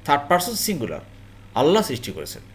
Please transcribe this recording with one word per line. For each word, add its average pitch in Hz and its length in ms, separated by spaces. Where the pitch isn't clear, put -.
থার্ড 143 240
পারসন 220 260
সিঙ্গুলার, 127 460
আল্লাহ 165 280
সৃষ্টি 113 300
করেছেন। - 300